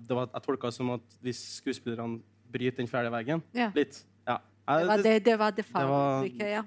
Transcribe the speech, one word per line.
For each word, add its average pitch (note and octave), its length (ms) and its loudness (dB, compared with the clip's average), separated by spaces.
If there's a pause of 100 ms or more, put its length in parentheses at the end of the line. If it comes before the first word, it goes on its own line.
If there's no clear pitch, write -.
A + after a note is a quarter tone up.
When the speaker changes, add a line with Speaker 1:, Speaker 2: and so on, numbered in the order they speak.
Speaker 1:
det B2 100 0
var, B2 160 -2
jeg - 100 -8
tolket C3 240 -2
det A2+ 60 -4
som B2 180 -4
at - 320 -10
hvis B2 180 -6 (200)
skuespillerne A#2 580 -6 (320)
bryter B2 320 -2
den A2+ 80 -4
fjerde A#2+ 200 0
veggen B2 300 -2 (120)
Speaker 2:
Ja. A#3 200 0
Speaker 1:
litt. - 300 0 (240)
Ja. B2 100 0 (300)
Speaker 2:
Det D#3+ 200 4
var G#3+ 100 4
Speaker 1:
Jeg, G3+ 60 2
Speaker 2:
det, A3 200 6
det A3+ 160 6
var G#3+ 120 4
det G#3 120 -4
Speaker 1:
det - 100 -12
var F3 100 2
Speaker 2:
faguttrykket, C3+ 680 0
ja. G#3+ 160 -2